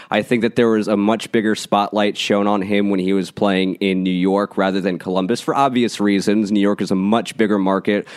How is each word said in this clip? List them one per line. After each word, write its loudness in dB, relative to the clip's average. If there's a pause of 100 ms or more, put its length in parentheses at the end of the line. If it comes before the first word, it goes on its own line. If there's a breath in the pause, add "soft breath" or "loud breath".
(100)
I 2
think 0
that 0
there 4
was 0
a 0
much 0
bigger 2
spotlight 0
shown 0
on 2
him 0
when 0
he 0
was -2
playing 0
in 0
New 0
York 0
rather 0
than -2
Columbus -2
for -4
obvious 0
reasons. 2
New 2
York 2
is -4
a 0
much -2
bigger 2
market. 0 (100)